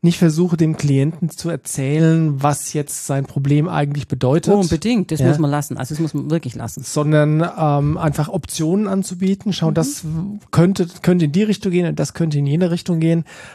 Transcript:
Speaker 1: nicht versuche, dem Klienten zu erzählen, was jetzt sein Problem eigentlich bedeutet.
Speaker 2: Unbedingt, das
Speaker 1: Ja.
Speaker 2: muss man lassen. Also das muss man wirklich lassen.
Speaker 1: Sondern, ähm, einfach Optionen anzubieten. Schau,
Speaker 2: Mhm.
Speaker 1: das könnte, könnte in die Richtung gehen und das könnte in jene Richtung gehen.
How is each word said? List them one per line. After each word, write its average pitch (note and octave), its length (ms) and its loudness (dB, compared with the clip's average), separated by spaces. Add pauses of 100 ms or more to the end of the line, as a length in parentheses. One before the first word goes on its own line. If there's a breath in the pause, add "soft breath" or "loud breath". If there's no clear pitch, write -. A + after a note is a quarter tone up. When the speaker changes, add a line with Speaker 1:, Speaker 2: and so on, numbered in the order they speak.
Speaker 1:
nicht E3+ 160 2
versuche, E3 400 2
dem D#3+ 180 2
Klienten D3 540 0
zu - 180 -10
erzählen, D#3 920 0
was D3 320 0
jetzt - 320 -6
sein C#3 180 -2
Problem C#3+ 460 0
eigentlich C#3+ 360 -2
bedeutet. C#3 460 2
Speaker 2:
Unbedingt, G3 580 2
das D3+ 100 -2
Speaker 1:
Ja. C3 80 4
Speaker 2:
muss D3 100 4
man D3 120 2
lassen. C#3+ 280 -4
Also C3 160 -6
das C#3+ 80 -6
muss D3+ 100 -2
man D3 180 -4
wirklich - 240 -2
lassen. A#2 300 -10
Speaker 1:
Sondern, D3+ 560 2 (180)
ähm, D3 380 0
einfach D#3 320 -2
Optionen F3+ 580 -2
anzubieten. F#3+ 680 -2
Schau, D#3+ 160 0
Speaker 2:
Mhm. D#3 40 -2
Speaker 1:
das C4 280 -2 (480)
könnte, F3 380 4 (120)
könnte F3+ 240 2
in C#3+ 80 0
die G3 120 2
Richtung G3+ 280 -2
gehen F3 140 2
und D3+ 120 -4
das D3+ 140 -2
könnte D#3 260 -2
in C#3+ 80 0
jene E3 240 2
Richtung E3+ 300 -2
gehen. E3 240 2 (300 loud breath)